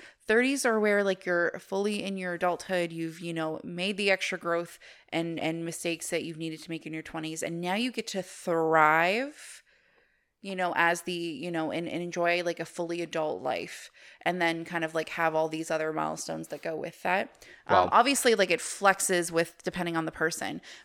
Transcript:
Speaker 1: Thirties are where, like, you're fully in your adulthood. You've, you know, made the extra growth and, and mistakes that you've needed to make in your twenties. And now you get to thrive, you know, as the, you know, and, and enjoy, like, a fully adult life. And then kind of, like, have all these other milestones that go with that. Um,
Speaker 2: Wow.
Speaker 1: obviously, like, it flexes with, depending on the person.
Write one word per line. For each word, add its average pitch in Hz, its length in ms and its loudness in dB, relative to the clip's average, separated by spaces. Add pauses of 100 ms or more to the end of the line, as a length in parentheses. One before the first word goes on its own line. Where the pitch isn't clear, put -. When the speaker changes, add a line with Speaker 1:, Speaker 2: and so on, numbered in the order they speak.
(240)
Speaker 1:
Thirties 254 400 4
are 226 140 4
where, 208 240 4
like, 190 240 0
you're 175 320 2
fully 202 440 -2
in 196 140 -4
your 185 180 -4
adulthood. 175 580 0
You've, 165 280 -6
you 170 140 -6
know, 160 300 -4
made 180 320 -4
the 202 140 0
extra 190 280 0
growth 170 400 -2 (300)
and, 165 320 -2
and 165 240 -2
mistakes 165 460 -4
that 170 120 0
you've 160 160 -8
needed 160 240 -8
to - 80 -12
make 160 160 -8
in 156 60 -10
your 160 100 -8
twenties. 160 400 -8
And 170 180 -4
now 175 140 -2
you 240 160 0
get 233 180 -8
to 190 140 -4
thrive, 165 1400 4 (760)
you 196 120 -8
know, 180 220 -2
as 170 260 4
the, 185 100 -4
you 170 380 -4
know, 160 220 -2
and, 170 160 -4
and 175 160 -4
enjoy, 175 400 0
like, 170 160 -4
a 165 40 -6
fully 170 380 -6
adult 151 400 -2
life. - 480 -6 (320)
And 175 180 0
then 165 240 0
kind 165 200 -4
of, 160 100 -4
like, 160 160 -2
have 165 240 0
all 156 140 2
these 160 220 -6
other 156 220 -2
milestones 160 560 -4
that - 140 -12
go 160 140 -6
with - 260 -10
that. 190 280 0 (360)
Um, 180 100 2
Speaker 2:
Wow. 180 140 6
Speaker 1:
obviously, 240 460 6
like, 185 160 4
it 165 80 0
flexes 185 720 2
with, 165 320 0
depending 170 320 -2
on 160 80 0
the 160 80 -6
person. 160 480 -2 (240)